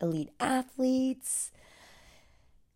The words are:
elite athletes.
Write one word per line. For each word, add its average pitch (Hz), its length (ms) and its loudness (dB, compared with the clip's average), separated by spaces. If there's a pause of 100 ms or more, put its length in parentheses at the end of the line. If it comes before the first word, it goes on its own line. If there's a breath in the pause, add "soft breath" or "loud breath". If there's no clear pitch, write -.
elite 160 380 -2
athletes. 262 1120 0 (1300 loud breath)